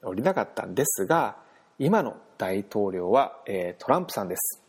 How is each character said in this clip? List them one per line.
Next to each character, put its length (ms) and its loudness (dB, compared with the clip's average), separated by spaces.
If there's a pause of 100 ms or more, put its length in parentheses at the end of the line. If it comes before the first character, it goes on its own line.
下 100 -6
り 80 -2
な 140 2
か 80 0
っ 100 -2
た 140 -6
ん 80 -8
で 100 2
す 220 -2
が、 300 2 (420)
今 240 4
の 140 -6 (220)
大 300 -2
統 220 -2
領 220 0
は、 340 2
え 320 -4
ー、 20 -20
ト 120 2
ラ 60 4
ン 80 -4
プ 60 -12
さ 120 -2
ん 40 -8
で 80 -4
す。 320 -6